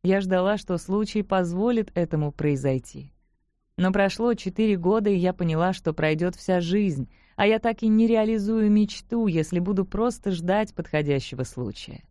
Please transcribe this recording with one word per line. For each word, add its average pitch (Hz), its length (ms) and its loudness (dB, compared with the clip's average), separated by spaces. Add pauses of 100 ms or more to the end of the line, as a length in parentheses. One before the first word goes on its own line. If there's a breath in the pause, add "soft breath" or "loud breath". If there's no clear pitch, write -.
Я 190 180 2
ждала, 190 360 2
что 180 200 -4
случай 202 460 -2
позволит 196 720 0
этому 156 360 -2
произойти. 139 840 -4 (640)
Но 185 140 2
прошло 214 440 2
четыре 208 420 0
года, 208 320 2
и 202 60 2
я 180 180 2
поняла, 170 400 0
что 165 180 -4
пройдет 156 440 0
вся 180 260 0
жизнь, 170 480 0 (260 soft breath)
а 202 120 2
я 220 100 4
так 226 240 -2
и 220 60 0
не 220 180 6
реализую 220 640 2
мечту, 214 560 0
если 160 320 0
буду 190 280 0
просто 220 440 -4
ждать 190 460 0
подходящего 143 680 -2
случая. - 680 -10